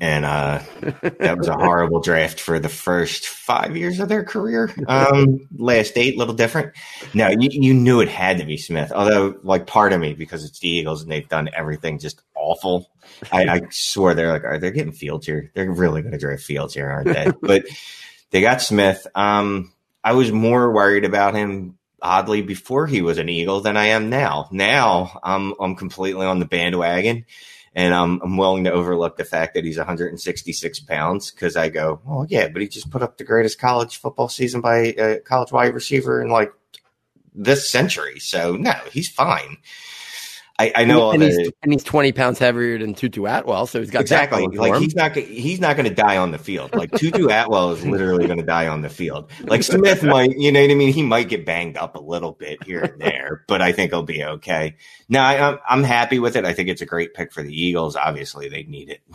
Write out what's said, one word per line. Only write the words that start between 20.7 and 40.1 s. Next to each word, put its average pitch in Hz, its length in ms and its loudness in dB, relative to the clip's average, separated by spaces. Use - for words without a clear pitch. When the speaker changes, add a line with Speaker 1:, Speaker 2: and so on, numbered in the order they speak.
Speaker 1:
worried 101 320 4
about 101 300 2
him, 98 420 -6
oddly, 98 400 0
before 101 440 -4
he 135 160 0
was 85 160 0
an 82 120 -4
Eagle 87 320 -2
than 104 160 0
I 104 80 2
am 110 240 2
now. 87 420 -2
Now 98 720 2
I'm, 98 340 -4
I'm 92 180 -4
completely 95 500 -6
on 92 140 0
the 90 60 0
bandwagon, 90 800 0
and 90 200 2
I'm, 87 280 2
I'm 92 140 -4
willing 95 300 2
to 87 80 0
overlook 87 420 0
the 82 80 -8
fact 80 300 -4
that 82 100 0
he's 80 140 -4
a 80 80 -4
hundred 87 240 -4
and 85 100 -14
sixty-six 85 640 -8
pounds, 85 500 -4
'cause 85 240 -4
I 80 140 0
go, 78 340 -4
"Well, 139 240 -6
yeah, 113 220 0
but 85 120 -8
he 104 60 -6
just - 220 -14
put 123 140 -4
up - 140 -8
the - 60 -18
greatest 113 360 2
college 120 380 0
football 131 300 -4
season 123 320 -4
by 117 380 2
a 110 220 0
college - 340 -2
wide 123 200 2
receiver 123 480 -2
in, 117 80 -4
like, 113 220 2
this 123 380 0
century." 76 480 0
So 87 380 -2
no, 196 160 0
he's 156 180 -6
fine. 143 480 -2